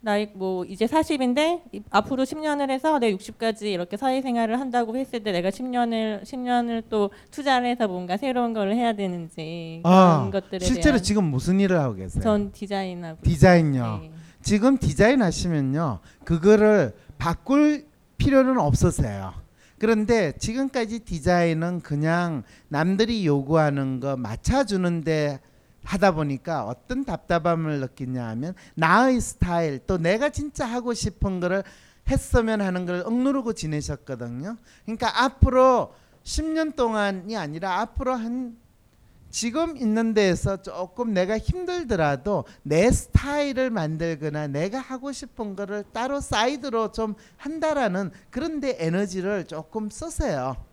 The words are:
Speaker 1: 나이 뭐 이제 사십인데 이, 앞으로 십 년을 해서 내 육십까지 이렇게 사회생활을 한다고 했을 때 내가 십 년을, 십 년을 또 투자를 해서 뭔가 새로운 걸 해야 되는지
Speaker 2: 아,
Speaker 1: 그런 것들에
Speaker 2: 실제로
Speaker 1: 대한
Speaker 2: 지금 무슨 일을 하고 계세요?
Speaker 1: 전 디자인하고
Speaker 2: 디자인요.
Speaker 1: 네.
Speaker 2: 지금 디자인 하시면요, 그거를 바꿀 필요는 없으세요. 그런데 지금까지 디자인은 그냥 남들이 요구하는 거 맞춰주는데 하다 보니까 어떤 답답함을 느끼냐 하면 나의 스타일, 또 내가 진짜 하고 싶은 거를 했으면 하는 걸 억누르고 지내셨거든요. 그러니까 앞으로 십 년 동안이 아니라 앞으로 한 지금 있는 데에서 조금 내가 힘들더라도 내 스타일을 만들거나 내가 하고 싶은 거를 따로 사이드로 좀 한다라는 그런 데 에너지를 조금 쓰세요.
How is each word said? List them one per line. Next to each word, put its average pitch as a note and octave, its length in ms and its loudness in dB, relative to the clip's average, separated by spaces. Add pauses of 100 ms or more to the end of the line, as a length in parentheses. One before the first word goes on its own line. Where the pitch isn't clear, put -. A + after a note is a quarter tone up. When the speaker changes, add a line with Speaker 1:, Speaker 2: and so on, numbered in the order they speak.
Speaker 1:
나이 G#3 340 -2
뭐 F#3 300 -4
이제 G3+ 220 -2
사십인데 D4+ 760 2 (100)
이, G#3 180 -10
앞으로 C4 340 2
십 D4+ 140 -6
년을 C#4+ 320 -2
해서 D4 280 2
내 A#3 120 2
육십까지 G#3+ 600 -4
이렇게 F3+ 280 -4
사회생활을 B3+ 640 0
한다고 A#3+ 360 -2
했을 B3+ 260 -4
때 G#3+ 100 -4
내가 F3+ 180 0
십 A3+ 140 -8
년을, A3+ 600 -2
십 C4+ 140 -12
년을 A#3+ 500 0
또 G3+ 220 0 (200)
투자를 C4 380 0
해서 A#3+ 200 0
뭔가 F3+ 280 -4
새로운 A#3+ 380 -2
걸 G3+ 180 0
해야 A#3 220 2
되는지 E3 920 -6
Speaker 2:
아, F3 340 8
Speaker 1:
그런 C3+ 240 -2
것들에 F#3 220 -8
Speaker 2:
실제로 B3+ 300 4
Speaker 1:
대한 G3+ 80 4
Speaker 2:
지금 G3+ 220 2
무슨 E3 360 2
일을 F#3 180 4
하고 B2+ 180 0
계세요? F#2 260 -6
Speaker 1:
전 G#3 300 0
디자인하고 F#3 720 -8
Speaker 2:
디자인요. C#3+ 760 6
Speaker 1:
네. - 100 -16 (300)
Speaker 2:
지금 A3 380 4
디자인 G#3 440 4
하시면요, D3 760 0 (260)
그거를 G3 680 6 (240)
바꿀 C#4 680 2 (320)
필요는 C4 420 4
없으세요. A2 760 0 (440)
그런데 G#3+ 600 2
지금까지 A#3 640 -4
디자인은 E3+ 800 0
그냥 D#3+ 640 -2 (240)
남들이 F#3+ 580 0
요구하는 C#3+ 760 0
거 C3+ 160 -4
맞춰주는데 D#3+ 1200 -2 (440)
하다 G3 280 2
보니까 D3 520 -4
어떤 B3+ 400 -6
답답함을 E3 760 -2
느끼냐 B2+ 480 -6
하면 C3 260 -6 (200)
나의 A3 460 4
스타일, E3+ 680 -2
또 F#3+ 120 0
내가 G#3+ 320 2
진짜 D4 340 -6
하고 A#3+ 300 -4
싶은 G3 460 -4
거를 F3+ 220 0 (460)
했으면 A3+ 520 2
하는 F#3 260 -4
걸 F3+ 180 -4
억누르고 B3 480 -2
지내셨거든요. C#3+ 1040 -6 (280)
그러니까 A3 400 0
앞으로 B3+ 680 4 (320)
십 - 220 -4
년 D#4+ 260 -2
동안이 G#3 640 -2
아니라 F3 440 -4
앞으로 B3+ 340 -4
한 A#3 420 -6 (720)
지금 D4+ 480 -2
있는 A3+ 380 0
데에서 G3 480 2
조금 F#3 500 -6
내가 F#3 240 0
힘들더라도 G#3+ 1080 -2 (180)
내 E3 280 2
스타일을 C4+ 800 -2
만들거나 D#3 760 -4
내가 E3 320 -4
하고 C4 340 -10
싶은 A3+ 440 -10
거를 G3+ 360 -8
따로 C4+ 280 -4
사이드로 A#3 720 -2
좀 A3 220 -4 (220)
한다라는 C#4 760 -2 (180)
그런 D#4 300 -6
데 C4 180 -4
에너지를 F3+ 680 -2
조금 G#3 460 -10
쓰세요. E3+ 680 -4 (160)